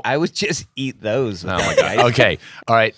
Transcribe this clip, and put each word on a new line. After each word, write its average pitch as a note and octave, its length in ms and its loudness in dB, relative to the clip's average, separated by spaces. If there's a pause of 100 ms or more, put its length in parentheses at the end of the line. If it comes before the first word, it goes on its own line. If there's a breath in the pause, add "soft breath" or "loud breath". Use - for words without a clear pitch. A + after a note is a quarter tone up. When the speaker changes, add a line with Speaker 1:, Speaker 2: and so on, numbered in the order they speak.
Speaker 1:
I B2+ 140 0
would E3 160 -2
just - 320 -4 (100)
eat C3 240 -8
those G#2+ 460 -4
Speaker 2:
Oh F#2 120 -4
Speaker 1:
with E2+ 100 -2
Speaker 2:
my D#2+ 80 -4
Speaker 1:
the - 60 4
Speaker 2:
God. - 100 -2
Speaker 1:
ice. - 80 0 (140)
Speaker 2:
Okay. G#2 240 4 (300 loud breath)
All A2+ 80 4
right. A2 220 4